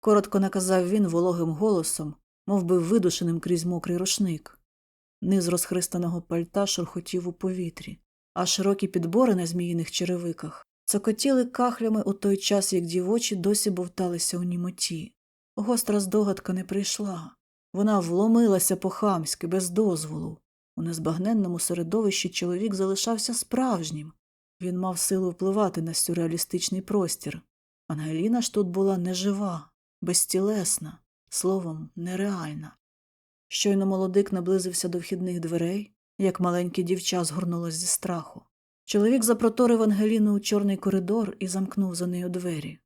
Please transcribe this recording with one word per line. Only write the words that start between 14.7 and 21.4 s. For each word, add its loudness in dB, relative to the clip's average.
Гостра 0
здогадка 0
не -2
прийшла. -4
Вона 4
вломилася 4
по-хамськи, -2
без 0
дозволу. -2
У -6
незбагненному 0